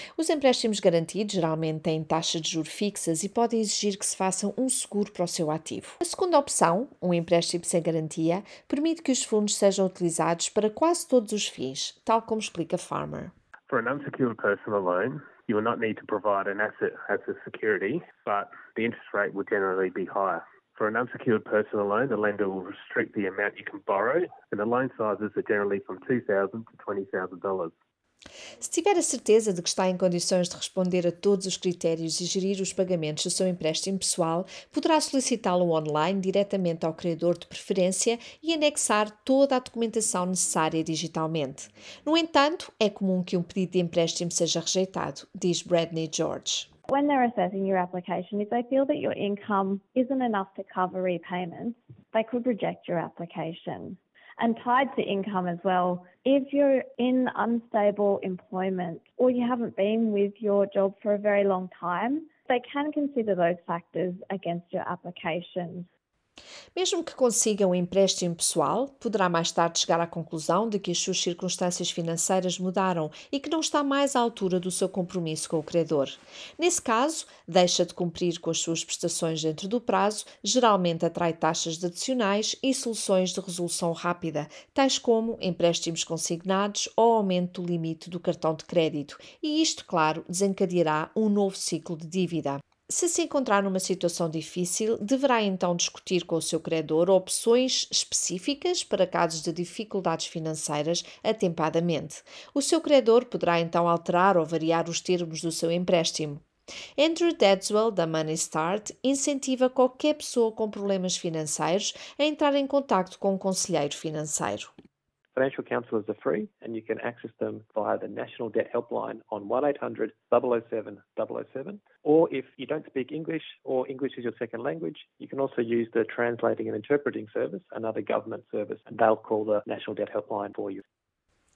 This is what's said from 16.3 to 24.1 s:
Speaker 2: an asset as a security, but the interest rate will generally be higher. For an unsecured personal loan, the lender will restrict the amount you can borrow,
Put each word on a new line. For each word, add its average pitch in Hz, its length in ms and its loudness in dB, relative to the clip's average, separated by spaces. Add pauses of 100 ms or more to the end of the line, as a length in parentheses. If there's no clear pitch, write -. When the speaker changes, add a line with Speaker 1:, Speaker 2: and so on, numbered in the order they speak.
Speaker 2:
an 101 140 -2
asset 104 320 -2 (160)
as 98 180 0
a 104 60 -4 (100)
security, 104 600 -2 (240)
but 101 240 -2 (260)
the 113 80 0
interest 117 300 -4
rate 101 180 0
will 98 120 -4
generally 95 440 2
be 92 160 -4
higher. 92 400 -2 (320)
For 107 120 0
an 107 60 -4
unsecured 117 520 -2
personal 104 400 0
loan, 113 240 0
the 107 80 0
lender 104 320 0
will 95 100 -4
restrict - 540 -6
the 98 140 -2
amount 101 280 -4
you 101 80 -16
can 101 220 -12
borrow, 120 400 0 (240)